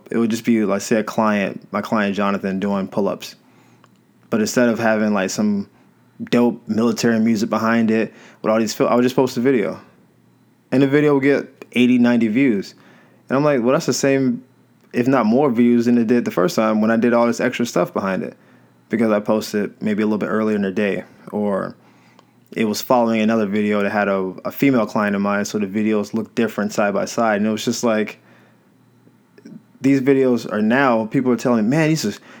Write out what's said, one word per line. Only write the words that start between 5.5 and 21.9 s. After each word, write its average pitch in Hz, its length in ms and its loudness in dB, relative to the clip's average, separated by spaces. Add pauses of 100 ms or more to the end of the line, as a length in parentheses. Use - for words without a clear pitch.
dope 120 440 0
military 113 520 0
music 110 300 0
behind 110 420 0
it 110 220 0 (280)
with 107 100 0
all 110 80 2
these 110 140 -2
fil-, - 140 0
I 117 80 2
would 123 80 4
just 127 120 0
post 131 220 0
a 123 40 -2
video. 107 380 0 (920)
And 131 100 2
the 139 60 4
video 147 260 4
would 139 100 2
get - 500 0
eighty, 123 260 4
ninety 120 300 4
views. 110 440 0 (560)
And 123 80 0
I'm 143 60 0
like, 143 180 2
"Well, 123 120 2
that's 165 120 0
the 131 80 0
same, 135 500 0 (500)
if 120 120 0
not 131 200 2
more 131 240 2
views 120 360 4
than 120 120 4
it 117 100 2
did 120 160 2
the 110 80 -4
first 87 240 0
time 110 240 0
when 107 120 2
I 113 40 2
did 117 180 2
all 117 140 2
this 117 140 -2
extra 123 240 -2
stuff 170 280 -2
behind 95 300 -4
it." - 140 -12 (500)
Because 113 240 0
I 104 80 2
posted 107 640 -4
maybe 107 200 -2
a 107 40 2
little 107 120 0
bit 95 100 -4
earlier 107 280 -2
in 101 60 0
the 98 100 -2
day, 95 320 -2 (280)
or 98 440 -4 (800)